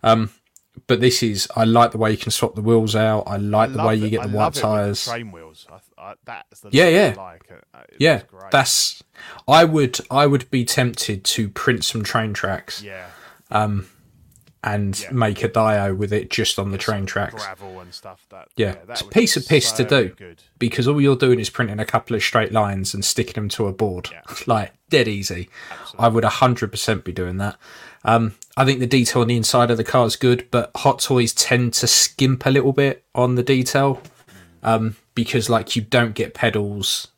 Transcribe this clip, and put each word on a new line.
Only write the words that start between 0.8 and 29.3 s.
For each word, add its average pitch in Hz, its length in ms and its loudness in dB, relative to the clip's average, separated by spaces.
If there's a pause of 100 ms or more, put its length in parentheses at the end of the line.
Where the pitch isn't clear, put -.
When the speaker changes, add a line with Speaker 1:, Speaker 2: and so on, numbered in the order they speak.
Speaker 1:
but 113 140 2
this 123 220 2
is, 104 340 -2
I 113 80 2
like 113 280 4
the 110 60 -8
way 110 120 2
you 107 80 0
can - 140 -6
swap - 220 -2
the 107 60 -8
wheels 110 360 2
out. 107 300 2
I 101 120 -6
like 110 320 2
Speaker 2:
I - 20 -12
Speaker 1:
the 131 60 -6
Speaker 2:
love - 80 0
Speaker 1:
way 110 100 4
you 107 100 0
Speaker 2:
it. 107 40 -2
Speaker 1:
get 113 120 -2
Speaker 2:
I - 40 -8
Speaker 1:
the 101 100 -4
Speaker 2:
love - 0 -
Speaker 1:
white 107 100 2
Speaker 2:
it - 20 0
with 156 80 -6
the 139 60 -4
Speaker 1:
tyres. 104 420 -2
Speaker 2:
train 117 280 -8
wheels. 80 380 -20
I, - 320 -20
I, 98 120 -18 (100)
that's - 360 -18
the 104 120 -20
Speaker 1:
Yeah, 151 140 6
Speaker 2:
look 165 60 6
Speaker 1:
yeah. 170 240 4
Speaker 2:
I 98 80 -18
like. 85 260 -20
Uh, - 280 -20
uh, - 100 -20
it - 120 -20
Speaker 1:
Yeah, 156 140 4
Speaker 2:
looks - 160 -6
great. 95 200 -16
Speaker 1:
that's, - 540 0 (440)
I 156 160 8
would, 151 360 2 (100)
I 143 160 4
would 139 240 2
be 123 140 0
tempted 117 600 -2
to 107 240 -2
print - 360 -2
some 110 180 -4
train 110 320 -4
tracks. - 480 -8
Speaker 2:
Yeah. 95 240 -16 (440)
Speaker 1:
Um, 104 360 -2 (760)
and 104 360 -2
Speaker 2:
Yeah. - 140 -12
Speaker 1:
make 110 300 -2
a 117 60 -2
Dio 104 460 0
with 101 180 -4
it 104 180 -4
just - 280 -2
on 98 120 -4
the 98 80 -6
Speaker 2:
Get - 60 -8
Speaker 1:
train 107 160 -2
Speaker 2:
some 95 60 -4
Speaker 1:
tracks. 101 280 -6
Speaker 2:
gravel 95 460 -14
and 90 120 -20
stuff. - 380 -20
That, 95 260 -20
Speaker 1:
Yeah, 110 120 0
Speaker 2:
yeah, 87 40 -6 (140)
that 110 60 -20
Speaker 1:
it's 117 100 -8
a - 20 -8
Speaker 2:
would - 80 -16
Speaker 1:
piece 226 220 4
Speaker 2:
be 147 80 -2
Speaker 1:
of - 60 -12
piss - 240 2
to 127 100 -2
Speaker 2:
so 113 60 0
Speaker 1:
do 123 260 2
Speaker 2:
good. 87 280 -20 (160)
Speaker 1:
because 120 300 -2
all 147 140 0
you're 139 140 4
doing 127 220 4
is 107 120 -4
printing 107 280 -4
a 113 60 -4
couple - 320 -4
of 104 60 -2
straight - 280 0
lines 101 440 -2
and 101 100 -6
sticking - 300 -4
them 104 160 -4
to 107 160 -2
a 98 60 -2
board. 92 380 -4
Speaker 2:
Yeah. 82 120 -20 (120)
Speaker 1:
<laughs> - 120 -12
Like, 107 260 -2 (160)
dead 127 180 2
easy. 95 440 -6 (200)
Speaker 2:
Absolutely. - 340 -6
Speaker 1:
I 117 40 6
would 113 160 2
a 107 60 2
hundred 123 400 0
percent 104 340 -4
be 90 80 -8
doing 90 260 -6
that. 101 180 -6 (500)
Um, 113 280 2 (220)
I 131 80 2
think 131 160 0
the 123 60 0
detail 123 360 2
on 113 60 2
the 120 80 2